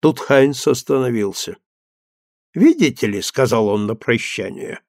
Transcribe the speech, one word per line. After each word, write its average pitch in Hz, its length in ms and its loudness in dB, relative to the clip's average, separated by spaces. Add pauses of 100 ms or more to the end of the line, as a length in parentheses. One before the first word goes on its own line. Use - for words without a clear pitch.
Тут 151 180 0
Хайнс 139 480 2
остановился. 127 880 -2 (960)
«Видите 202 520 4
ли, — 101 160 -2
сказал 120 460 0
он 104 180 0
на 110 80 -4
прощание, — 101 960 -6